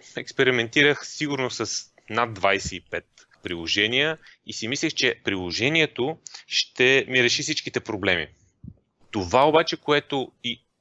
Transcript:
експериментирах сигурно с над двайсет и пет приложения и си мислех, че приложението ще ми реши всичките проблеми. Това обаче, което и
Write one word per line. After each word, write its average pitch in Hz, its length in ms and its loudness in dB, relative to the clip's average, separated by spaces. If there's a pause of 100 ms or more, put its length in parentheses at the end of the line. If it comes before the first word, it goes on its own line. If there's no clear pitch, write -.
(160)
експериментирах 127 880 2
сигурно 139 440 -4
с - 420 -6 (180)
над 113 240 -2
двайсет 98 380 0
и 92 80 -10
пет - 260 -10 (360)
приложения 104 760 0 (280)
и 113 60 -14
си 113 160 -8
мислех, 117 260 -4
че - 300 0
приложението 123 920 -2 (280)
ще 131 640 2
ми 127 140 2
реши 120 200 2
всичките - 380 -6
проблеми. 92 460 -2 (840)
Това 107 380 4
обаче, 160 280 2
което 147 560 -2 (120)
и 120 180 -8 (180)